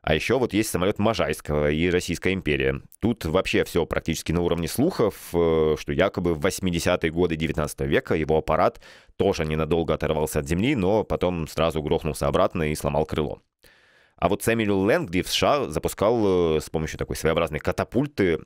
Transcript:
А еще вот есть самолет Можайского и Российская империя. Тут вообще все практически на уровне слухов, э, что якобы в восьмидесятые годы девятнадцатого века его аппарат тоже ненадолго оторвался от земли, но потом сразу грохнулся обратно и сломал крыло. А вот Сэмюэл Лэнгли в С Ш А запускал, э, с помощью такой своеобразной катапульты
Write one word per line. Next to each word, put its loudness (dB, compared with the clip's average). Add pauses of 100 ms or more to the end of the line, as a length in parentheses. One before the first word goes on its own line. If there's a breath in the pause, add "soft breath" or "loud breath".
А 0
еще 0
вот 0
есть 2
самолет 0
Можайского 0
и 0
Российская 0
империя. -2 (180)
Тут -2
вообще 0
все 0
практически -4
на 2
уровне 0
слухов, 0
э, 4
что -8
якобы 0
в -4
восьмидесятые 0
годы 0
девятнадцатого -4
века 0
его 0
аппарат 0 (340 loud breath)
тоже 0
ненадолго 0
оторвался -2
от -8
земли, 0
но 2
потом -2
сразу -2
грохнулся -2
обратно 0
и -2
сломал -2
крыло. -4 (760 soft breath)
А 0
вот 0
Сэмюэл 2
Лэнгли 2
в -6
С -4
Ш 2
А 2
запускал, 2
э, 2
с -14
помощью -4
такой -6
своеобразной 0
катапульты 0